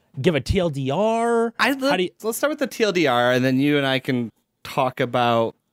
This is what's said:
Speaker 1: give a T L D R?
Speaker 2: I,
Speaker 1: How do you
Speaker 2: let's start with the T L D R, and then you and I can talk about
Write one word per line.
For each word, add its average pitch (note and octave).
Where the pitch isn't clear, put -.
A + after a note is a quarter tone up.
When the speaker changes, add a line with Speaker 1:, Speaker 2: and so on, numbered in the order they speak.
Speaker 1:
give E3+
a C3+
T -
L E3+
D C3+
R? A3+
Speaker 2:
I, B3
Speaker 1:
How C4+
do F3+
you E3+
Speaker 2:
let's A3+
start D4
with D4+
the C4+
T -
L G3+
D E3+
R, B2
and B2+
then C3
you D3
and C#3
I C3
can B2
talk C3
about A#2+